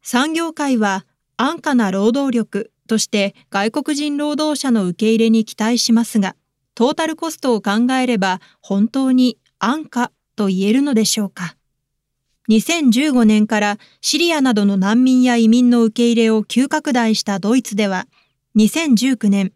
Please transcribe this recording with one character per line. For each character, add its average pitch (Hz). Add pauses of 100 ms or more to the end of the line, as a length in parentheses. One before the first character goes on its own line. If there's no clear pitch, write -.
産 285
業 330
界 277
は 202 (320)
安 302
価 294
な 220
労 202
働 277
力 220 (160)
と 220
し -
て 196 (140)
外 202
国 294
人 294
労 294
働 302
者 269
の 214
受 180
け -
入 220
れ 226
に 220
期 -
待 226
し -
ま 233
す -
が、 190 (380)
ト 247
ー 311
タ 320
ル 320
コ 330
ス -
ト 254
を 202
考 226
え 254
れ 240
ば 185 (180)
本 196
当 262
に 254 (200)
安 302
価 - (240)
と 208
言 190
え 214
る 269
の 285
で 220
し -
ょ 196
う 180
か。 - (920)
二 220
千 311
十 277
五 247
年 214
か 214
ら 208 (240)
シ -
リ 339
ア 285
な 262
ど 202
の 202
難 214
民 254
や 247
移 226
民 240
の 240
受 220
け 240
入 226
れ 226
を 220
急 262
拡 302
大 226
し -
た 196
ド 208
イ 254
ツ -
で 202
は、 190 (480)
二 214
千 311
十 254
九 208
年 196